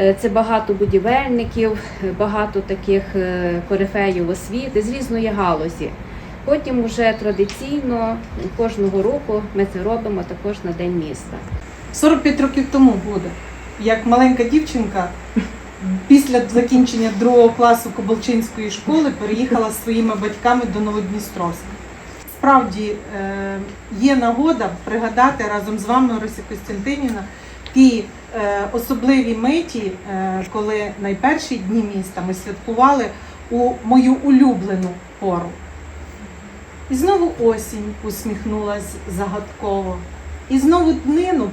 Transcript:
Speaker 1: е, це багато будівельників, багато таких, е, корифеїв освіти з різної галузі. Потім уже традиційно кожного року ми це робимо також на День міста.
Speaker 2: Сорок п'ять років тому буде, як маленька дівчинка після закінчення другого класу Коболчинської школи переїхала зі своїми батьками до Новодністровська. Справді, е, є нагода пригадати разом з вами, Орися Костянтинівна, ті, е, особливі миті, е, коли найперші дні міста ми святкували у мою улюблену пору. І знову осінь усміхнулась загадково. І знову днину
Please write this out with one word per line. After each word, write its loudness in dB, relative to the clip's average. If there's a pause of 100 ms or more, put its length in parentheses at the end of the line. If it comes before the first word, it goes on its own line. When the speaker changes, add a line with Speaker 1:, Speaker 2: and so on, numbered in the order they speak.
Speaker 1:
е, 6
це 0
багато 2
будівельників, 2 (400)
багато 0
таких, 0 (140)
е, 0
корифеїв 0
освіти -2
з -4
різної -2
галузі. -2 (540)
Потім 2
уже 2
традиційно -2 (400)
кожного 0
року 0 (120)
ми 2
це -6
робимо -2
також -6
на -4
День -2
міста. -10 (560)
Speaker 2:
Сорок 4
п'ять 2
років 2
тому 8 (180)
буде, -4 (520)
як 0
маленька 6
дівчинка 0 (1000)
після 6
закінчення 4
другого 8
класу 4
Коболчинської -2
школи 2
переїхала 0
зі -6
своїми 0
батьками 0 (120)
до -2
Новодністровська. -4 (720)
Справді, 4 (240)
е, -6 (420)
є 6
нагода 2 (140)
пригадати 2 (100)
разом -4
з -8
вами, 2
Орися -8
Костянтинівна, -4 (500)
ті, 6 (320)
е, 0
особливі 2
миті, 0 (200)
е, -2
коли -2 (100)
найперші -2
дні -2 (120)
міста -6
ми -2
святкували 0 (440)
у 2 (140)
мою 6
улюблену 4 (280)
пору. -2 (1400)
І 0
знову 4 (100)
осінь 0 (100)
усміхнулась -4 (220)
загадково. -4 (520)
І 2
знову 6
днину 2